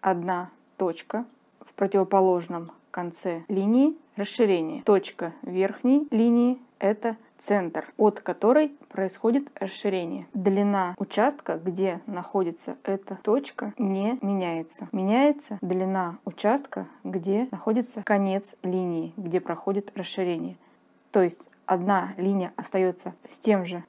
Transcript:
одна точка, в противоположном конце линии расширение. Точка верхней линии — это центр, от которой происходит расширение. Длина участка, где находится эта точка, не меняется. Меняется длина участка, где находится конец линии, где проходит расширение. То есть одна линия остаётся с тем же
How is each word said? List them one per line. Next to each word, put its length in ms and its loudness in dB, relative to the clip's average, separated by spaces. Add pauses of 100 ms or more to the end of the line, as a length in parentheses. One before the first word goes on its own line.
одна 500 -2 (260)
точка, 480 -4 (360)
в 140 -20
противоположном 960 2 (200)
конце 580 -6
линии 480 4 (200)
расширение. 680 0
Точка 500 2 (100)
верхней 680 2
линии — 480 4 (200)
это 380 0 (220)
центр, 580 -2
от 240 4
которой 520 2 (160)
происходит 600 0 (120)
расширение. 760 -4
Длина 640 2
участка, 640 0
где 440 -2
находится 800 -4
эта 380 -4
точка, 560 -2
не 440 -2
меняется. 720 -4
Меняется 680 2
длина 640 -2
участка, 600 -2 (180)
где 460 -2
находится 520 -2
конец 420 0 (180)
линии, 540 -2
где 240 -2
проходит 560 -4
расширение. 600 -4 (540)
То 120 4
есть 260 -2 (180)
одна 500 0
линия 400 0
остаётся 580 -2 (120)
с 120 -14
тем 260 2
же 240 -8